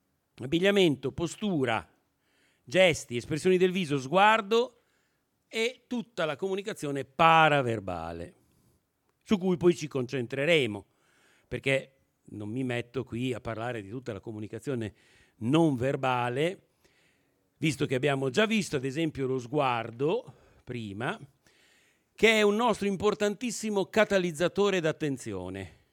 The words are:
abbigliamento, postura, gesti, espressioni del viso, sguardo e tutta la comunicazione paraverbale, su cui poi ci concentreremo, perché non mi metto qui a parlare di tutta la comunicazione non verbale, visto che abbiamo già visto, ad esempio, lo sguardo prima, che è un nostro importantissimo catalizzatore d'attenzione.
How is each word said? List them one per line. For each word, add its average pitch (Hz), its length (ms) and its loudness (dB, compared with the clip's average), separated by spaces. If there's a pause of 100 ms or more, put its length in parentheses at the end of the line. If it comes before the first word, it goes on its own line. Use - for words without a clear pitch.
(360)
abbigliamento, 160 760 2
postura, 151 720 -2 (800)
gesti, 160 520 2
espressioni 156 420 2
del 180 140 4
viso, 151 260 -2
sguardo 208 840 2 (640)
e 233 400 -6
tutta 214 360 -6
la 151 120 -2
comunicazione 190 680 -4
paraverbale, 113 1300 4 (920)
su 220 120 2
cui 180 220 0
poi 175 160 4
ci 156 140 -10
concentreremo, 131 1000 -2 (640)
perché 135 480 -2 (300)
non 104 220 -12
mi 131 160 -6
metto 120 400 -6
qui 120 300 -6
a 101 60 -12
parlare 113 420 -8
di 98 80 -14
tutta 123 240 -10
la 95 60 -12
comunicazione 110 760 -8 (440)
non 147 360 2
verbale, 131 920 -2 (880)
visto 147 280 -2
che 135 120 -2
abbiamo 135 340 0
già 214 160 2
visto, 208 300 -2
ad 127 80 -4
esempio, 135 420 -4
lo 131 120 -2
sguardo 123 960 -2 (260)
prima, 120 560 -8 (960)
che 220 180 4
è 220 100 4
un 208 120 4
nostro 214 320 0
importantissimo 208 1000 -2
catalizzatore 190 920 2
d'attenzione. 104 1000 -6 (120)